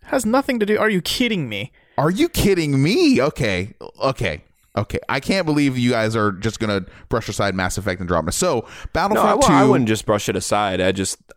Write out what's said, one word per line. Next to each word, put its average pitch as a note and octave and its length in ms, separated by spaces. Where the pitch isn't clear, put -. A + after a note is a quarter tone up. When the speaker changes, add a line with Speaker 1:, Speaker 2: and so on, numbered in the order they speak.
Speaker 1:
has C4 220
nothing B3 340
to G#3 60
do. G#3 120
Are G#3+ 120
you F#3+ 120
kidding G3+ 480
me? G#2 220
Speaker 2:
Are D3+ 140
you C#4 180
kidding D3+ 520
me? B3+ 400
Okay. A2 520
Okay. A2 420
Okay. G#2 220
I C3+ 100
can't F#3 260
believe D3 320
you A#2+ 140
guys A2 240
are G#2+ 160
just G2+ 280
gonna G2+ 260
brush A2+ 180
aside G2+ 280
Mass F#2 220
Effect F#2+ 220
Andromeda. E2+ 320
So, E3 280
Speaker 3:
No, G#2+ 80
I, - 260
Speaker 2:
Battlefront F#3 480
Speaker 3:
well, F3+ 100
I F3+ 120
Speaker 2:
two. G#3+ 80
Speaker 3:
wouldn't C3+ 160
just A2 180
brush G#2+ 240
it G#2 60
aside. G2 440
I F#2 120
just, F#2+ 260